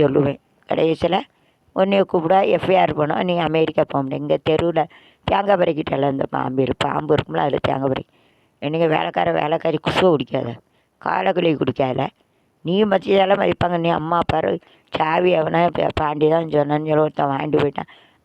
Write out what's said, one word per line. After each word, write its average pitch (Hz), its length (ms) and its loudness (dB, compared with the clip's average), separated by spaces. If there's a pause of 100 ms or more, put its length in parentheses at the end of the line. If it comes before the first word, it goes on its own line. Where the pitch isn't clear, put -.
சொல்லுவேன். 139 380 2 (300)
கடைசியில 160 460 0 (600)
உன்னைய 196 360 2
கூப்பிடா, 180 280 2 (180)
எஃப்ஐஆர் 175 420 2
பண்ணும். 151 300 0
நீ 175 40 0 (140)
அமெரிக்கா 156 440 0
போக 139 120 -2
முடியாது. 139 220 -6
இங்க 147 120 0 (120)
தெருவுல 160 340 0 (440)
தேங்காய் 202 340 2
பறிக்கிட்டல 143 520 0
அந்த 139 120 -4 (100)
பாம்பு 131 300 -2
இரு-, 127 200 -2
பாம்பு 147 300 -2
இருக்கும்ல, 156 300 -2
அதுல 135 220 0
தேங்காய் 135 240 -2
பறிக்க. - 200 -6 (500)
என்னைக்கு 160 320 0
வேலைக்கார, 170 360 -2 (100)
வேலைக்காரி 156 460 0
குசுவை 185 280 2
குடிக்காத, 127 360 -2 (520)
காலை 185 360 0
கழுவி 170 240 2
குடிக்காத. 131 400 -2 (640)
நீ 170 100 -2 (160)
மதிச்சதெல்லாம் 196 500 2
மதிப்பாங்க. 175 440 0
நீ 170 120 2
அம்மா 165 220 -2 (120)
பாரு, 170 200 0 (420)
சாவி 170 460 0
எவனா 165 220 2 (160)
பா-, 156 220 0
பாண்டி 151 340 0
தான் 165 220 0
சொன்னான்னு 147 340 0
சொல்லி 156 160 2
ஒருத்தன் 147 260 -2
வாங்கிட்டு 151 320 0
போயிட்டான். 143 260 -4 (360)